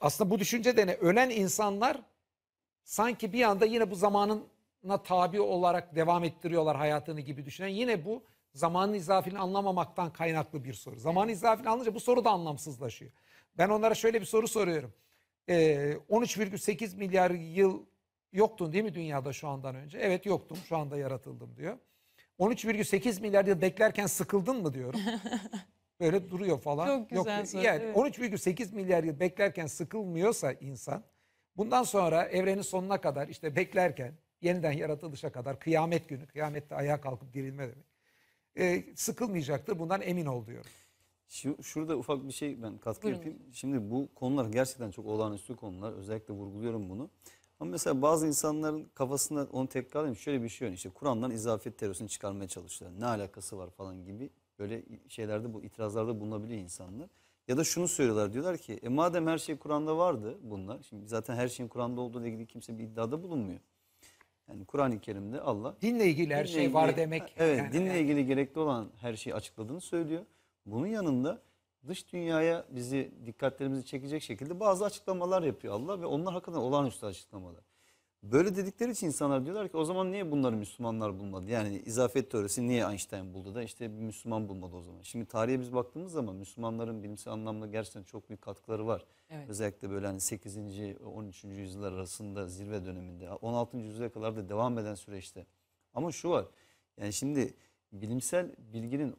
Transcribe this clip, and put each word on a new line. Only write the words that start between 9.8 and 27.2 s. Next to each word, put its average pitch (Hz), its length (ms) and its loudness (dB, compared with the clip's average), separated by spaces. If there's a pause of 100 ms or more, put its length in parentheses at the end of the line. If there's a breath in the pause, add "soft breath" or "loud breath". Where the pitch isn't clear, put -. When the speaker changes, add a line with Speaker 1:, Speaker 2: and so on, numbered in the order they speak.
Speaker 1:
kaynaklı 160 520 -2
bir 127 100 -8
soru. 117 260 -14
Zaman 175 280 4
Speaker 2:
Evet. 226 80 -2
Speaker 1:
izafini 226 320 4
anlayınca 226 260 2
bu 233 60 -6
soru 247 240 6
da 233 60 8
anlamsızlaşıyor. 139 800 -4 (480 soft breath)
Ben 175 100 6
onlara 214 260 6
şöyle 226 260 4
bir 190 60 -2
soru 220 220 4
soruyorum. 165 440 0 (560)
Ee, 151 480 6 (120)
"On 214 140 6
üç 220 160 0
virgül 196 200 -2
sekiz 208 360 0
milyar 185 360 4
yıl 180 520 2 (500)
yoktun 190 400 2
değil 202 120 2
mi 202 100 -4
dünyada 147 380 -2
şu 151 160 -8
andan 135 260 -6
önce?" 147 240 -14
"Evet, 185 280 2
yoktum, 170 300 0 (120)
şu 165 80 0
anda 147 200 -4
yaratıldım." 127 600 -6
diyor. 170 220 -8 (600 soft breath)
"On 190 120 6
üç 240 160 0
virgül 214 180 2
sekiz 190 360 2
milyar 202 240 6
yıl 190 160 4
beklerken 202 460 4
sıkıldın 202 560 2
mı?" 151 120 0
diyorum. 127 260 -4
Speaker 2:
<laughs> 214 1000 -6
Speaker 1:
Böyle 175 300 4
duruyor 180 300 2
falan. 151 260 0
Speaker 2:
Çok 262 240 0
güzel 208 280 0